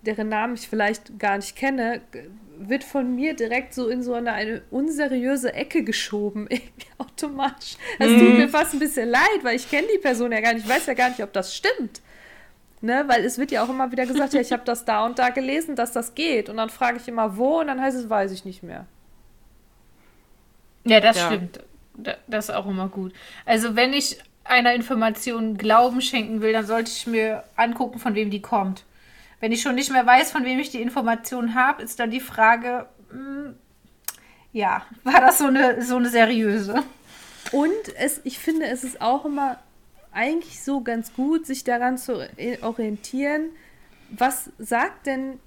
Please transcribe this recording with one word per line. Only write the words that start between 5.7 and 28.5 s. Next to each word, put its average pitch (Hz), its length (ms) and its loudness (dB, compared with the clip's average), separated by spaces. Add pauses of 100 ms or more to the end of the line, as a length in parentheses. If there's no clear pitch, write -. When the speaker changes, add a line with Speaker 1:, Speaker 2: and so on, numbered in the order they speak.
Speaker 1:
geschoben, 208 640 -4
<laughs> - 40 -8
irgendwie - 360 -8 (120)
automatisch. 277 760 -8 (220)
Das 220 100 4
tut 233 140 10
Speaker 2:
Mhm. - 160 10
Speaker 1:
mir - 100 6
fast 311 240 0
ein 294 60 -4
bisschen 262 320 -2
leid, 339 320 2
weil 240 140 0
ich 254 120 -8
kenne 302 260 0
die 381 40 2
Person 240 340 0
ja 220 80 0
gar 233 140 2
nicht, 226 100 -8
ich 214 60 -4
weiß 277 160 0
ja 277 80 0
gar 247 160 2
nicht, 247 120 -8
ob 202 120 -10
das 185 200 -4
stimmt. 392 460 -4 (840)
Ne? 247 260 2
Weil 240 160 4
es 247 140 -2
wird 269 140 -2
ja 220 120 2
auch 240 60 -6
immer 262 200 -2
wieder 254 160 -2
gesagt, 277 280 -2
ja, 269 60 4
ich 240 120 -2
hab 240 120 -4
das 233 200 -4
da 214 220 0
und 240 120 -4
da 247 120 4
gelesen, 269 460 -2
dass 233 160 -2
das 233 220 -6
geht. 277 340 -2
Und 220 100 -8
dann 220 120 -2
frage 240 280 0
ich - 100 -14
immer, 220 280 -2
wo, 277 240 2
und 311 80 0
dann 262 120 -4
heißt 262 160 0
es, 233 140 -6
weiß 196 220 0
ich 185 120 -12
nicht 185 180 -14
mehr. 170 240 -14 (2000)
Speaker 3:
Ja, 220 160 8
das 214 160 6
Speaker 2:
Ja. 175 100 2
Speaker 3:
stimmt. 180 340 -4 (340)
Da-, - 220 -10 (120)
das 214 200 -6
ist - 60 -8
auch 196 120 -4
immer 190 220 -4
gut. 190 240 -10 (320)
Also 226 320 2
wenn 254 160 2
ich 277 260 -2 (260)
einer 240 300 4
Information 226 840 -2
Glauben 240 440 4
schenken 220 400 -2
will, 220 120 2
dann 220 140 0
sollte 226 240 -2
ich - 160 -8
mir 220 380 -2 (120)
angucken, 233 420 0
von 220 160 -2
wem 208 160 0
die 196 120 -6
kommt. 190 420 -2 (560)